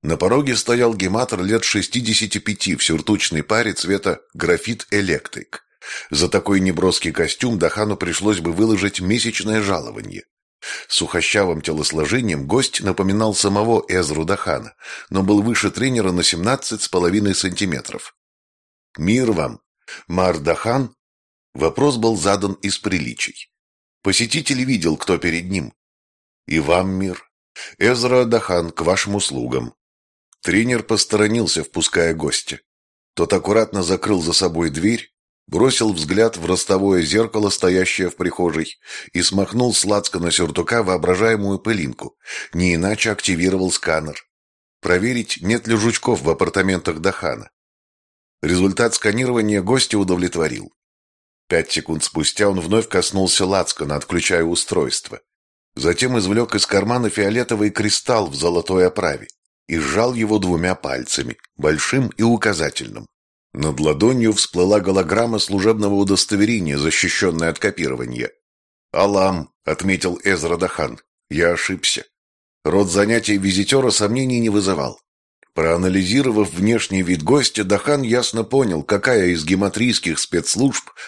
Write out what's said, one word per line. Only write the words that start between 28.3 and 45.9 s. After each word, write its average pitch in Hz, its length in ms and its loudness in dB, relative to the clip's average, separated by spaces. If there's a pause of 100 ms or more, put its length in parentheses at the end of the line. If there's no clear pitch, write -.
к - 120 -6
вашим 95 320 0
услугам». 62 600 -4 (680)
Тренер 110 400 2
посторонился, 107 800 0
впуская 82 500 0
гостя. - 460 -4 (540)
Тот 85 180 0
аккуратно 101 500 0
закрыл 92 400 0
за 82 100 -2
собой 85 380 0
дверь, 98 420 -2 (360)
бросил 117 440 2
взгляд 92 440 0
в 82 100 -6
ростовое 95 560 2
зеркало, 104 480 0
стоящее 92 600 0
в - 60 -18
прихожей, 82 600 0 (340)
и 87 100 0
смахнул 101 520 0
с - 100 2
лацкана 95 460 0
сюртука 87 520 0
воображаемую 98 760 0
пылинку, 87 580 -6 (360)
не 87 220 2
иначе 101 360 0
активировал 92 600 0
сканер. 78 520 -4 (560)
Проверить, 104 600 0
нет 107 260 0
ли 113 80 2
жучков 113 480 0